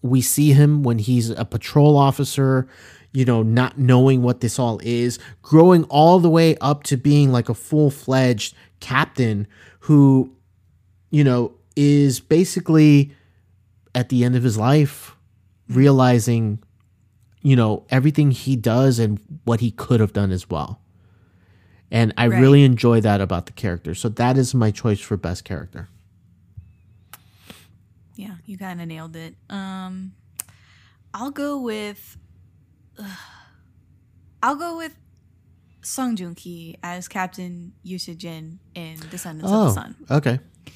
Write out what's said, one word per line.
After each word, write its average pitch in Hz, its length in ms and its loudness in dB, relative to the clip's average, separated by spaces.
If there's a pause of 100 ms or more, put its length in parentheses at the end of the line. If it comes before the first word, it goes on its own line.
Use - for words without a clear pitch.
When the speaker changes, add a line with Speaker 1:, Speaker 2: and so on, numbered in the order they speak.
Speaker 1:
we 127 180 0
see 147 320 2
him 147 320 4
when 117 140 0
he's 113 320 -2
a 107 140 -8
patrol 147 520 2
officer, 135 720 0 (440)
you 131 120 0
know, 117 180 2
not 120 360 0
knowing 127 440 4
what 123 180 -2
this 117 180 -6
all 117 260 -2
is, 120 340 -4 (240)
growing 165 420 6
all 165 360 4
the 170 100 2
way 165 280 2
up 147 260 -4
to 139 120 -2
being, 143 360 2
like, 120 160 0
a 113 60 -4
full-fledged 131 1000 -2 (240)
captain 120 720 -4 (320)
who, 139 520 4 (800)
you 147 140 2
know, 120 280 0 (220)
is 143 460 0
basically 156 920 2 (840)
at 123 160 -4
the 123 120 0
end 123 140 0
of 120 80 -2
his 110 120 0
life 139 600 -2 (520)
realizing, 123 960 2 (800)
you 135 140 4
know, 110 340 0
everything 143 400 2
he 131 240 -2
does 120 460 0
and 107 180 -2 (260)
what 117 160 0
he 120 120 -2
could - 260 -2
have 104 140 2
done 101 180 -2
as 90 180 -6
well. - 320 -10 (1120)
And 110 260 0
I 120 120 0
Speaker 2:
Right. 117 120 2
Speaker 1:
really 139 220 8
enjoy 120 380 4
that 104 200 0
about 92 260 -4
the - 60 -20
character. 85 420 -8
So 113 160 -8
that 120 260 -2
is 131 180 -2
my 113 160 0
choice 101 300 -4
for - 160 -8
best 90 280 -10
character. - 440 -14 (2250)
Speaker 2:
Yeah, 196 200 -18 (100)
you 196 140 -18
kinda 180 260 -14
nailed 160 320 -16
it. 165 200 -18 (120)
Um, 190 640 -14 (1040)
I'll 247 160 -12
go 285 300 -10
with, 214 560 -14 (800)
ugh, 208 80 -20 (1400)
I'll 269 140 -4
go 330 200 -12
with 320 200 -14 (840)
Song 247 340 -6
Joong 175 200 -14
Ki 165 460 -20
as 175 260 -14
Captain 180 640 -12 (100)
Yoo 180 160 -14
Se 170 160 -14
Jin 165 440 -18 (160)
in 160 240 -16 (120)
Descendants 180 400 -12
of 214 100 0
the 190 100 2
Speaker 1:
Oh, - 40 -2
Speaker 2:
Sun. - 220 -12 (140)
Speaker 1:
okay. 135 300 -2 (360)